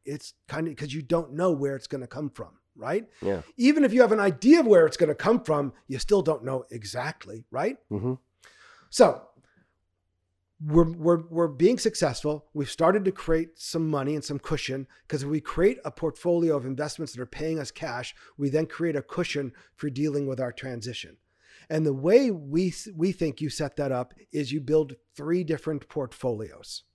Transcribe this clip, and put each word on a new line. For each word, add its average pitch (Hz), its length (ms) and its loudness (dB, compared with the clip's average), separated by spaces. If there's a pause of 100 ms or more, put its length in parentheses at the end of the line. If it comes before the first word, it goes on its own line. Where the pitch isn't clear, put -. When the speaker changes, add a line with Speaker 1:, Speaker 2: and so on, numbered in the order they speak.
Speaker 1:
it's - 300 -10 (160)
kinda 160 240 -6
'cause 135 200 -8
you 156 100 -6
don't 147 300 0
know 175 180 2
where 139 240 -2
it's 131 100 -14
gonna 131 220 -8
come 147 240 -8
from, - 260 -14 (180)
right? 175 320 -4 (140)
Speaker 2:
Yeah. 95 200 -2 (160)
Speaker 1:
Even 285 260 4
if 214 100 4
you 247 80 6
have 220 100 8
an 214 80 2
idea 202 400 6
of 285 60 2
where 180 220 8
it's - 100 -2
gonna 156 160 2
come 226 300 2
from, 143 300 -2 (140)
you 131 120 -8
still 143 240 2
don't 139 200 0
know 127 280 -4
exactly, 113 800 -10
right? 180 260 -4 (140)
Speaker 2:
Mm-hmm. 113 240 -4 (760)
Speaker 1:
So - 320 4 (1400)
we're, 160 280 6
we're, 165 380 0
we're 165 180 0
being 160 300 4
successful. 151 760 -2
We've 143 160 -4
started 190 360 2
to 190 60 0
create 165 480 -2
some 165 300 -4
money 143 260 -2
and 147 80 -6
some 143 160 -6
cushion, 139 480 -6 (200)
'cause 135 160 -4
if 143 60 -8
we 151 120 -2
create 202 440 0
a 151 60 -8
portfolio 170 640 0
of 127 100 -4
investments 143 480 -6
that 120 80 -12
are 123 60 -8
paying 160 320 -6
us 135 120 -10
cash, 208 420 -8 (240)
we 143 120 -2
then 156 180 0
create 165 280 -4
a 139 60 -2
cushion 143 520 -6 (220)
for 147 140 -6
dealing 143 380 -2
with 131 120 -6
our 123 120 -4
transition. 120 680 -12 (520)
And 160 160 0
the 143 80 0
way 202 380 4
we, 165 420 -2 (220)
we 175 160 2
think 160 280 -4
you 151 100 -4
set 143 260 -6
that 139 160 -2
up 127 220 -4 (180)
is 139 200 -4
you 147 100 -4
build 143 340 2 (200)
three 165 280 -2
different 151 460 -4
portfolios - 960 -6 (120)